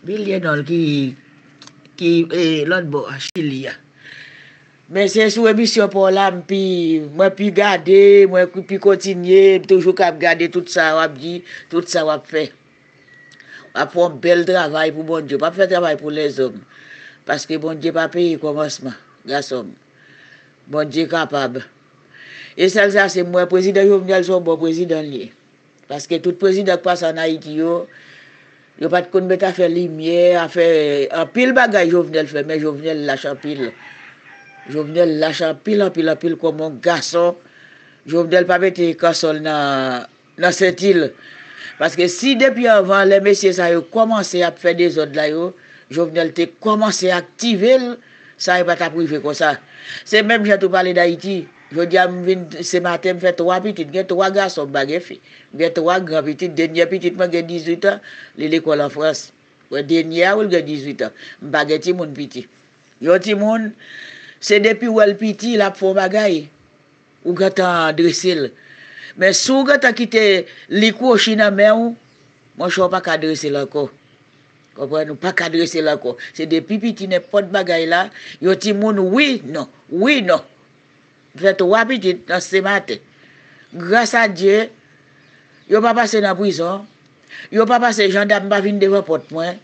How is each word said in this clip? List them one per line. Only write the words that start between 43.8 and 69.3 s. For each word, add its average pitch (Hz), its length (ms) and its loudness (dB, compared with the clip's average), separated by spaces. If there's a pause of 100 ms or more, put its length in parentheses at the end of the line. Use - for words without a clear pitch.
kòmanse 214 540 0
a 170 100 -2
fè 175 220 0
dezòd 156 400 0
la 151 140 -2
yo, 170 200 -4 (400)
Jovenel 160 460 -2
te 170 100 0 (140)
kòmanse 214 500 0
a 175 80 0
aktive 226 600 2
l, 240 140 -4 (460)
sa 180 220 0
yo 175 60 0
pa 170 120 0
ta 165 140 -4
prive 156 300 -2
konsa. 147 340 0 (500)
Se 214 160 2
menm 214 240 2
jan 202 140 4
tou 185 100 0
pale 185 240 0
d 175 80 4
Ayiti. 175 360 -2 (300)
Jodi 175 320 0
a 180 80 4
m 180 160 -8
vin, 180 220 -2 (180)
se 180 160 -2
maten, 175 360 -2
m 175 40 -10
fè 185 160 2
twa 175 240 0
pitit, 175 320 -6
gen 185 160 -2
twa 190 240 0
gason, 175 380 -2
m - 20 -10
pa 139 160 -2
gen 175 160 -4
fi. - 140 -16 (340)
Gen 165 220 -2
twa 175 260 2
gran 156 240 -2
pitit, 151 320 -6
denye 165 320 0
pitit, 180 280 -4
mwen 180 120 0
gen 170 160 -2
dizuit 170 400 -6
an, 202 140 0 (400)
li 156 100 -4
lekòl 156 320 0
an 143 120 -2
Frans. 151 340 -4 (420)
Wè, 143 160 -4
denye 165 400 0
a 196 80 2
ou 214 160 0
gen 170 160 0
dizuit 143 400 -8
an. 110 80 -12 (300)
M 147 100 -10
pa 151 160 2
gen 156 160 0
timoun 165 320 -4
pitit. 127 320 -12 (560)
Yo 180 160 4
timoun, 214 480 -2 (720)
se 208 220 2
depi 226 260 0
ou 220 140 4
el 202 160 4
pitit, 220 400 -2
l 196 80 2
ap 185 100 -6
fè 190 220 0
bagay. 190 420 0 (840)
Ou 180 100 -2
gen 190 160 2
tan 170 440 0
drese 170 360 0
l. 139 160 -4 (720)
Men 190 180 4